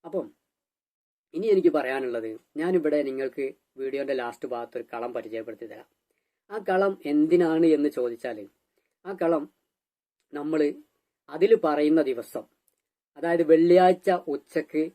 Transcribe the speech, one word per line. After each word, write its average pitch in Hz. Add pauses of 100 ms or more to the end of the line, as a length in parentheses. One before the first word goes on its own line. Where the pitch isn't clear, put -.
അപ്പം 160 (1080)
ഇനി 190
എനിക്ക് 190
പറയാനുള്ളത്, 127 (260)
ഞാനിവിടെ 156
നിങ്ങൾക്ക് 135 (320)
വീഡിയോന്റെ 135
ലാസ്റ്റ് 120
ഭാഗത്ത് 120
ഒരു 117
കളം 120
പരിചയപ്പെടുത്തി 110
തരാം. 117 (640)
ആ 208 (120)
കളം 196 (120)
എന്തിനാണ് 160
എന്ന് 143
ചോദിച്ചാൽ, 120 (680)
ആ 196
കളം 165 (880)
നമ്മൾ 151 (680)
അതിൽ 160 (120)
പറയുന്ന 151
ദിവസം, 120 (760)
അതായത് 165
വെള്ളിയാഴ്ച 175 (180)
ഉച്ചക്ക് 156 (120)